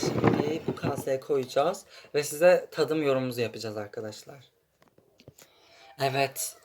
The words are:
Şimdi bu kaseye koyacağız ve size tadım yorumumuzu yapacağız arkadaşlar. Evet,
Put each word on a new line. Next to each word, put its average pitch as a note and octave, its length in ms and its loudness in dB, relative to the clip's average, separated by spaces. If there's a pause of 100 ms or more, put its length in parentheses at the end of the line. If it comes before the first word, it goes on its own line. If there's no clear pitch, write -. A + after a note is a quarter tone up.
Şimdi - 680 2
bu - 100 -4
kaseye C#3 440 -2
koyacağız C#3+ 640 0 (300)
ve D3 80 2
size E3 480 4
tadım D#3 320 0
yorumumuzu B2+ 380 0
yapacağız A2 360 -6
arkadaşlar. G#2+ 680 -10 (1600)
Evet, C3+ 640 0